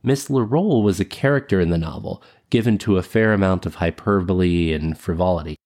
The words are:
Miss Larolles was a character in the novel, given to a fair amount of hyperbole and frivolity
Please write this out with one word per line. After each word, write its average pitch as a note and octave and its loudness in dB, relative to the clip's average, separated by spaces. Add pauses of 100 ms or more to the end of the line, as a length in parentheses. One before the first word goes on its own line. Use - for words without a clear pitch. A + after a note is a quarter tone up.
Miss C#3 -2
Larolles C3+ 2
was G2 2
a G2 2
character C3+ 0
in E2+ 2
the E2+ 0
novel, - -8 (280)
given A2+ 2
to G2 2
a F#2 0
fair A2 0
amount F#2+ 0
of E2 -8
hyperbole F2+ 0
and D#2 -4
frivolity F2+ -4